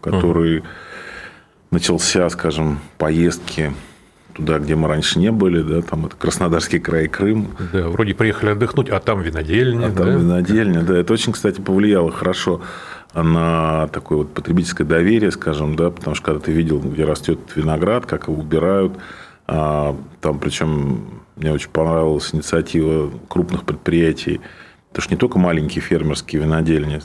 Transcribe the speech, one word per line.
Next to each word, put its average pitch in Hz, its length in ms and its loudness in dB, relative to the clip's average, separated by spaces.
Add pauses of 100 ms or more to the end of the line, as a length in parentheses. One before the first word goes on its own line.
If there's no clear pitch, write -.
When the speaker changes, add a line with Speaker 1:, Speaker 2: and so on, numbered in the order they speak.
Speaker 1:
который 82 640 2 (1080)
начался, 87 580 2
скажем, 78 500 -2 (180)
поездки 80 760 0 (600)
туда, 78 260 0
где 76 160 0
мы 78 120 2
раньше 76 320 0
не 101 120 4
были, 95 320 4
да, 78 180 0
там 80 240 -4
это - 100 -10
Краснодарский 85 640 0
край, 82 280 0
Крым. 104 400 0 (260)
Speaker 2:
Да, 90 160 0
вроде 101 240 0
приехали 104 380 2
отдохнуть, 110 380 0
а 98 100 0
там 101 220 0
винодельня, 95 680 0
Speaker 1:
А 107 40 0
там 92 140 2
Speaker 2:
да? 92 100 4
Speaker 1:
винодельня, 87 680 4
да. 90 140 2
Это 90 160 2
очень, 113 200 0
кстати, 98 260 -2
повлияло 95 520 4
хорошо 90 500 -2 (540)
на 82 720 2
такое 76 320 -2
вот 73 140 -4
потребительское 85 520 -2
доверие, 90 460 4
скажем, 76 440 -2
да, 85 140 2
потому 78 260 -6
что - 80 -8
когда 78 160 -2
ты 80 120 -4
видел, 80 280 2
где 73 240 -2
растёт 76 360 -2 (160)
виноград, 80 500 0
как - 220 -6
его 78 120 -4
убирают, 90 540 0 (540)
а, 76 480 0 (260)
там, 76 180 0
причём, 71 840 -2 (140)
мне 78 160 -2
очень 76 180 -4
понравилась 80 640 2
инициатива 80 760 0 (200)
крупных - 340 -2
предприятий, 80 800 0 (480)
потому - 140 -6
что - 100 -2
не 82 40 0
только 120 220 2
маленькие 82 420 2
фермерские 78 600 0
винодельни 78 600 2